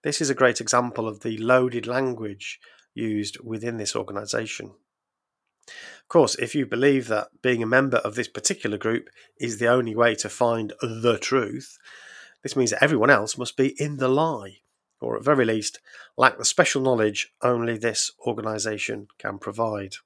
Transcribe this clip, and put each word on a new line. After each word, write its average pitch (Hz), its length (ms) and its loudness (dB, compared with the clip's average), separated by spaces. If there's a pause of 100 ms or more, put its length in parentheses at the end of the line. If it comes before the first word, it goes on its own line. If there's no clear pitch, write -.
This 147 180 -4
is 147 80 0
a 135 60 2
great 123 260 4
example 120 480 0
of 104 120 -8
the 110 180 -6
loaded 120 480 2
language 117 720 -4 (320)
used 107 480 -4
within 113 380 -6
this 107 180 -4
organisation. 104 800 -6 (920)
Of - 420 -20
course, 147 260 6
if - 200 -6
you 143 120 0
believe 127 420 2
that 107 200 -2 (140)
being 123 200 0
a 110 40 -2
member 127 320 4
of 104 180 -4
this 120 120 -4
particular - 480 -4
group 113 320 -2 (320)
is 113 180 -6
the 117 100 2
only 120 280 2
way 117 200 4
to - 120 -6
find 117 540 0
the 113 360 0
truth, - 600 -2 (640)
this - 120 -8
means 123 160 2
that 104 140 2
everyone 139 260 4
else 110 280 4
must 123 180 -8
be 135 120 2 (120)
in 147 160 -2
the 131 120 0
lie, 131 500 0 (420)
or 117 160 -4
at - 80 -8
very 131 220 4
least, 110 340 -4 (380)
lack 127 180 4
the 117 80 -12
special - 380 2
knowledge 110 580 2
only 117 380 0
this 110 320 -2 (160)
organisation 107 840 -4 (100)
can 101 200 -8
provide. 104 560 -4 (120)